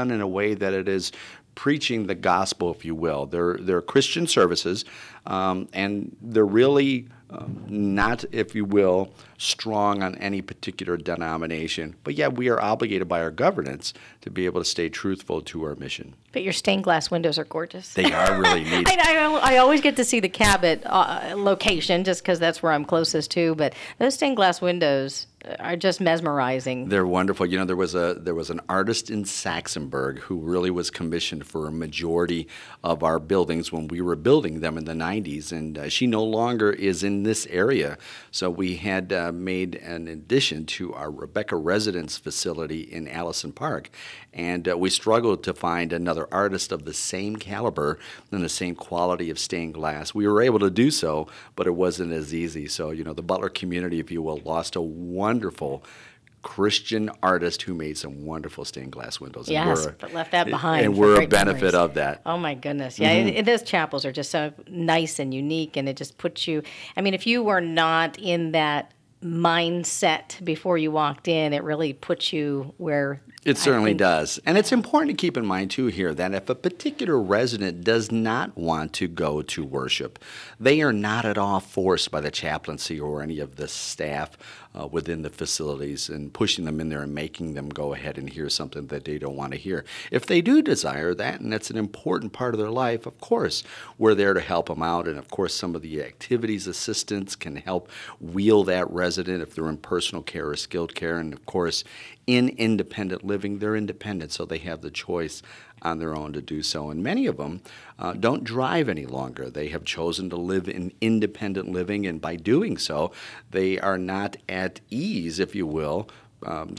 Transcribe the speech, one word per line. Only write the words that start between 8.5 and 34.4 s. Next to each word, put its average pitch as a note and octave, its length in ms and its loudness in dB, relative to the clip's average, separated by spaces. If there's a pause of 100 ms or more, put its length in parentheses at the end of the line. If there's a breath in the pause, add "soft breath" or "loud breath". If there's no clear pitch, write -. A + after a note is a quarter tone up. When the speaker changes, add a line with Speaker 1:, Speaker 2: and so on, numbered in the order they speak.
Speaker 1:
you G#2+ 100 -2
will, F#2+ 480 4 (280 loud breath)
strong G#2 640 0
on F#2 120 -4
any G2 260 -4
particular F2+ 560 -6
denomination. D#2+ 1080 -4
But - 120 -4
yet C#3 220 0
we B2 120 2
are A2+ 120 2
obligated G#2 460 0
by E2+ 140 0
our D#2+ 100 -2
governance D#2+ 640 -2 (280 loud breath)
to - 100 -12
be F#2 140 -2
able F2+ 160 0
to E2+ 80 -2
stay E2 200 -2
truthful E2+ 520 -4
to D#2+ 220 -8
our D2 120 -6
mission. - 400 -12 (160)
Speaker 2:
But - 120 -4
your G3 100 -2
stained G3 300 0
glass E3 260 2
windows E3+ 300 2
are - 40 -2
gorgeous. F3 500 -10
Speaker 1:
They - 180 4
are - 280 4
really F2 240 4
Speaker 2:
<laughs> D#2+ 60 -4
Speaker 1:
neat. F2 180 2
Speaker 2:
I, E4 300 6
I, D4+ 360 4
I B3+ 40 10
always C#4+ 240 8
get D4 160 4
to B3+ 60 4
see A#3 160 2
the F#3 100 2
Cabot, F3+ 560 6
uh, - 500 2
location F#3+ 680 2
just F#3+ 200 0
'cause F3 160 2
that's E3 240 2
where E3 80 6
I'm D3 140 4
closest D#3+ 460 2
to, E3 240 2
but D3+ 180 0 (260 loud breath)
those C4+ 140 4
stained C#4 240 0
glass F#3 240 4
windows D3 640 2 (320)
are F3 180 -4
just F#3 240 0
mesmerizing. C3 880 0
Speaker 1:
They're F#2+ 180 4
wonderful. F#2 380 2
You F2+ 140 2
know, F#2+ 60 0
there F#2 120 0
was F2+ 180 0
a, F2 240 2
there E2+ 160 -2
was E2 140 -4
an E2+ 180 -4
artist G2 420 0
in G#2+ 140 -2
Saxonburg C#2 960 -4
who F2+ 200 -6
really F2+ 320 0
was F2 180 -2
commissioned E2 560 -4
for D#2 220 -6
a D2+ 40 -6
majority E2 760 -2 (360 loud breath)
of E2 200 0
our D#2+ 160 4
buildings E2 520 0
when D#2+ 160 -4
we E2+ 140 -4
were F2 160 0
building F2+ 420 4